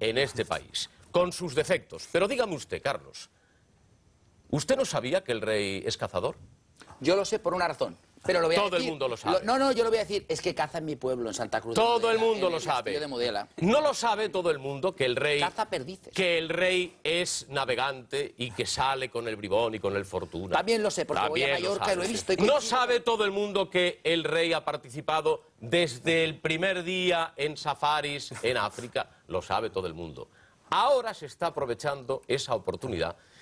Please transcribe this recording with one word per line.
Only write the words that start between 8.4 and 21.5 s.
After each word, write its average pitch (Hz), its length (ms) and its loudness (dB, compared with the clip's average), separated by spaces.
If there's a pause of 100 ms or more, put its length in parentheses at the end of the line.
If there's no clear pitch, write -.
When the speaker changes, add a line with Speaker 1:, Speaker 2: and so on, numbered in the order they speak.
Speaker 2:
lo 165 80 4
voy 165 80 4
a - 20 6
Speaker 1:
Todo 202 100 4
el 175 60 -6
Speaker 2:
decir. 233 160 2
Speaker 1:
mundo 135 180 0
lo 117 80 -2
sabe. 185 220 2
Speaker 2:
Lo, 202 60 -8
no, 247 140 4
no, 277 140 6
yo 233 120 4
lo 226 60 2
voy 220 80 4
a 214 40 2
decir, 196 260 -2
es 156 120 -2
que 175 140 0
caza 156 240 -2
en 156 60 -4
mi 147 120 -2
pueblo, 127 320 0
en 98 60 -6
Santa 110 260 -2
Cruz 117 160 -4
de 156 40 4
Speaker 1:
Todo 233 300 4
el 226 80 4
Speaker 2:
Modela, 226 60 2
Speaker 1:
mundo 208 220 2
Speaker 2:
en 170 60 2
Speaker 1:
lo 160 60 0
Speaker 2:
el - 60 -8
castillo 151 120 0
Speaker 1:
sabe. 110 240 -2
Speaker 2:
de 151 60 -4
Modela. 120 420 -2 (100)
Speaker 1:
No 226 220 4
lo 285 140 2
sabe 220 340 0
todo 175 220 0
el 147 80 0
mundo 139 380 -4
que 135 80 2
el 127 100 2
rey, 147 260 2
Speaker 2:
Caza 208 280 -2
perdices. 170 440 -8
Speaker 1:
que 175 260 2
el 160 100 -2
rey 180 560 0
es 170 460 0
navegante 135 840 -2
y 123 140 -4
que 107 160 -2
sale 131 440 0
con 117 180 -6
el 110 80 -6
Bribón 107 400 0
y - 40 -4
con 98 160 0
el 98 80 -2
Fortuna. 92 520 -4
Speaker 2:
También 214 260 0
lo 208 80 0
sé, 170 140 -2
porque 202 240 0
voy 156 140 0
a 139 40 2
Speaker 1:
También 139 160 0